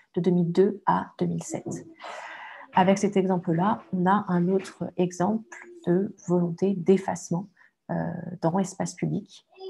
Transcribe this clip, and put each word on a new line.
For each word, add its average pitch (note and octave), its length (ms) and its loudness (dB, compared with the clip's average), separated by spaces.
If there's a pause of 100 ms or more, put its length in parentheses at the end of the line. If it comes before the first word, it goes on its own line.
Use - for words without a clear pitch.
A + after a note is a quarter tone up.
(160)
de F#3 40 0
deux F3+ 120 2
mille F3 200 2
deux G3 340 2
à F#3 320 0
deux F3 100 -2
mille E3+ 160 -4
sept. - 220 -8 (1080)
Avec F#3+ 240 6
cet G3+ 180 0
exemple-là, F#3 640 2 (140)
on F3+ 120 0
a G3+ 220 4
un F3 220 2
autre F#3+ 480 -2
exemple F#3 600 -2 (300)
de F#3+ 280 2 (120)
volonté F3 460 0
d'effacement, F#3 760 0 (440)
euh, E3+ 200 -2 (300)
dans E3 160 0
l'espace F3 380 -4
public E3+ 500 -6 (240)